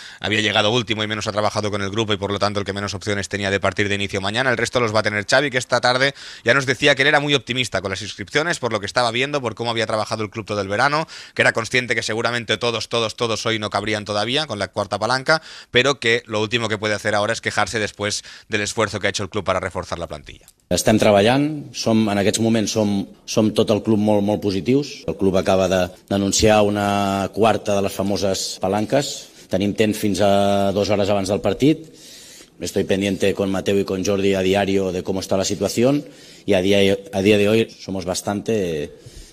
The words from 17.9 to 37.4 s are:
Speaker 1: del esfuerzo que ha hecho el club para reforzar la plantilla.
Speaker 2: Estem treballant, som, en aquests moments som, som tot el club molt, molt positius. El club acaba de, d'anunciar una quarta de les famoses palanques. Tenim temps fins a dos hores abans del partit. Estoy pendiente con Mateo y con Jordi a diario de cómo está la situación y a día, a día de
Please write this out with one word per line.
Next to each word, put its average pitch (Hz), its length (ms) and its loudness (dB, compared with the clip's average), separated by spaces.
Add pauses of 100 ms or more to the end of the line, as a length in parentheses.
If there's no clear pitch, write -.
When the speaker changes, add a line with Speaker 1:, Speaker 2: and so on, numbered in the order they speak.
Speaker 1:
del 107 120 -2
esfuerzo 104 380 -2
que 98 80 -2
ha - 20 0
hecho 101 140 -4
el 95 60 -8
club 104 140 -4
para 92 160 0
reforzar 90 400 -6
la 82 80 -8
plantilla. 69 400 -16 (220)
Speaker 2:
Estem 104 280 2
treballant, 127 800 4
som, 110 340 2
en 101 80 0
aquests 107 240 0
moments 113 320 2
som, 101 300 0 (220)
som 107 280 2
tot 110 160 2
el 104 160 2
club 110 140 4
molt, 104 260 4
molt 101 160 0
positius. 104 640 0
El 80 140 -4
club 95 180 2
acaba 95 320 4
de, 92 140 2 (260)
d'anunciar 101 560 4
una 101 680 0
quarta 104 420 2
de 98 100 0
les 95 80 -4
famoses 98 720 -2
palanques. 107 500 0 (380)
Tenim 98 260 0
temps 107 220 2
fins 98 260 0
a 98 480 2
dos 101 160 0
hores 101 200 0
abans 98 200 0
del 98 120 0
partit. 139 440 2 (760)
Estoy 90 260 -2
pendiente 98 480 0
con 98 180 -2
Mateo 98 260 0
y 98 60 2
con 92 220 -4
Jordi 98 300 2
a 95 60 0
diario 95 500 2
de 90 120 -4
cómo 95 160 -4
está 95 180 -2
la 95 80 0
situación 117 600 0 (400)
y 101 80 2
a 92 80 4
día, 98 360 4 (140)
a 101 100 -2
día 104 160 6
de 101 120 4